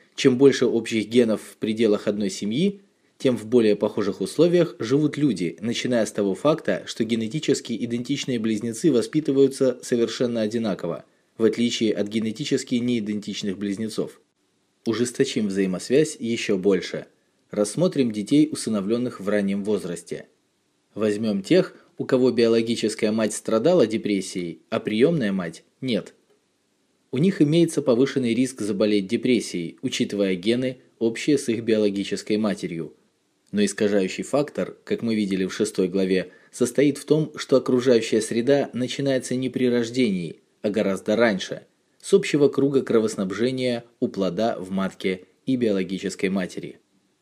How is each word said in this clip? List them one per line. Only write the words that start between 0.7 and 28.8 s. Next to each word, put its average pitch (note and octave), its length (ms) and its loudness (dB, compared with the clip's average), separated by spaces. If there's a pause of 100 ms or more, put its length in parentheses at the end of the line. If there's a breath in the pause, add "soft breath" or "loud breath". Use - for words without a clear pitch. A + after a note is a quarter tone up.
генов A2+ 340 2
в - 160 -20
пределах A2 520 0
одной G2+ 200 -2
семьи, C#3+ 520 -2 (360)
тем B2+ 200 0
в G#2+ 80 -10
более G#2+ 320 4
похожих G#2 420 -2
условиях E3+ 600 2
живут C#3+ 380 0
люди, F#2+ 440 0
начиная A#2 440 -2
с - 60 -8
того G2 240 0
факта, D3 500 0
что - 200 -4
генетически A2 680 -2
идентичные A#2+ 680 -4
близнецы A2+ 520 0
воспитываются C3+ 920 2
совершенно A#2 600 0
одинаково, G#2+ 640 -4 (320)
в A2+ 80 2
отличие A#2 480 2
от G#2 160 -4
генетически A2+ 640 -4
неидентичных G#2+ 840 -4
близнецов. G#2 600 -6 (680)
Ужесточим A#2 600 0
взаимосвязь G2 720 0
ещё A2+ 380 -2
больше. F#2 480 0 (460)
Рассмотрим B2+ 600 0
детей, C#3 400 2
усыновлённых A#2 720 -4
в F#2+ 80 -4
раннем G2+ 340 0
возрасте. F#2 600 -6 (680)
Возьмём G#2 480 0
тех, E3+ 320 2 (240 soft breath)
у C3+ 60 -6
кого B2+ 280 2
биологическая A2+ 840 2
мать A2 200 0
страдала A#2+ 540 2
депрессией, G2 720 -4 (100)
а A2 120 -2
приёмная A#2+ 500 2
мать F2 320 -6 (160)
нет. A2+ 340 -4 (1000)
У B2+ 60 -4
них F#3 240 2
имеется D#3+ 400 2
повышенный B2+ 520 2
риск B2+ 260 -2
заболеть G#2 480 0